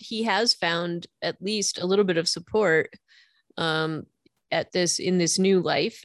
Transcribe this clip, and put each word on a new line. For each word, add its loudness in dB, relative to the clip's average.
he -8
has 0
found -4
at -6
least -4
a -2
little 4
bit 2
of 0
support, 0
um, -2
at -2
this, 0
in 0
this 0
new 4
life. -2